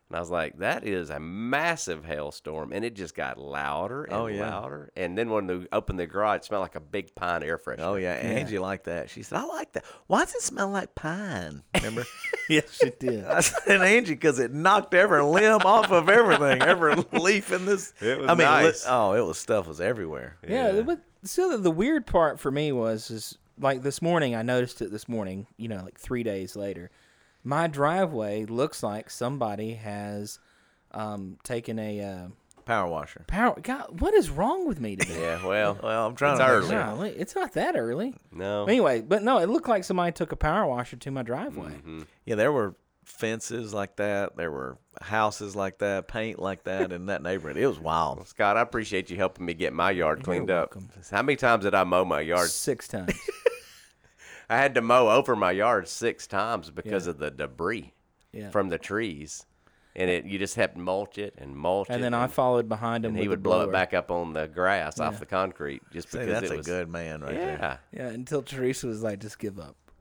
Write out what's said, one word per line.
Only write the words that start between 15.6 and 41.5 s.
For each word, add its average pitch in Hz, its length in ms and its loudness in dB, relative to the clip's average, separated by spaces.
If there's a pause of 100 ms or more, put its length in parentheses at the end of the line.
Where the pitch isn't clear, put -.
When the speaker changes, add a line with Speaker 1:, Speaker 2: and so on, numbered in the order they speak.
Speaker 2:
off 202 260 8
of 170 180 6
everything, 151 540 8
every 165 320 6
<laughs> - 180 0
leaf 196 380 4
in 185 160 0
this." 190 340 0
Speaker 1:
It 123 160 2
was 143 100 -2
Speaker 2:
I 170 60 8
mean, 170 140 8
li-, 147 160 8
Speaker 1:
nice. 160 240 4
Speaker 2:
oh, 113 260 6
it 117 100 6
was, 82 140 -4
stuff 101 300 0
was 78 120 -10
everywhere. 82 580 -4 (100)
Speaker 3:
Yeah, 226 240 2
Speaker 1:
Yeah. 208 100 2
Speaker 3:
but 311 180 -2 (220)
so 359 300 0
the, 247 80 0
the 180 100 4
weird 233 380 2
part 160 320 4
for 143 100 -4
me 147 220 0
was, 113 400 -2
is, - 260 -12 (220)
like, 135 240 0
this 139 180 -4
morning 165 320 2
I 113 80 -2
noticed 123 400 0
it 98 100 -6
this 104 160 -10
morning, 101 380 -6 (120)
you 113 100 -10
know, 98 160 -8
like, - 160 -18
three 123 240 -4
days 98 320 -6
later. 95 340 -8 (540)
My 151 240 0
driveway 143 800 0
looks 117 360 -2
like 107 300 -6
somebody 113 640 -4
has, 104 640 -8 (520)
um, 104 520 -8
taken 117 340 -6
a, 107 240 -6
uh, 92 260 -10 (380)
Speaker 2:
Power 104 220 0
washer. 78 400 -8
Speaker 3:
power. 214 360 0
God, 254 360 -8
what 415 140 2
is 311 160 6
wrong 277 380 -2
with 175 120 -4
me 104 160 -6
today? 90 260 -4
Speaker 1:
Yeah, 82 220 -2
well, 101 360 2
Speaker 2:
<laughs> - 40 -10
Well, 113 220 0
I'm 123 100 -4
trying 143 180 2
Speaker 1:
it's 127 80 4
Speaker 2:
to 131 40 6
make 127 80 8
Speaker 1:
early. 95 160 4
Speaker 2:
sure. 214 100 2
Speaker 3:
Golly, 143 320 -4
it's - 240 -8
not 370 180 -4
that 302 220 0
early. 135 380 -2 (180)
Speaker 1:
No. 101 340 -4
Speaker 3:
Anyway, 170 360 4
but 196 220 2
no, 240 160 4
it 175 100 2
looked 311 180 -2
like 208 160 2
somebody 180 280 -2
took 165 200 -6
a 143 40 -6
power 170 320 0
washer 123 300 -4
to 139 120 -12
my 131 140 -4
driveway. 117 480 -8